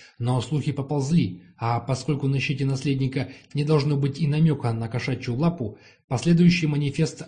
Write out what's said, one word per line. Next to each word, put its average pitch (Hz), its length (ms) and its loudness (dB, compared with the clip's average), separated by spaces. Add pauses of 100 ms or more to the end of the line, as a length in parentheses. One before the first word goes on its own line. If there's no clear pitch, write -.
(180)
но 123 220 0
слухи 147 320 -2
поползли, 143 720 0 (140)
а 117 220 0
поскольку 135 480 -4
на 135 140 0
щите 139 240 -2
наследника 135 640 -2 (260)
не 143 80 0
должно 147 340 2
быть 139 240 -2
и 160 60 0
намёка 147 460 2
на 113 160 -4
кошачью 123 480 -4
лапу, 147 420 -2 (300)
последующий 170 580 4
манифест 147 600 -2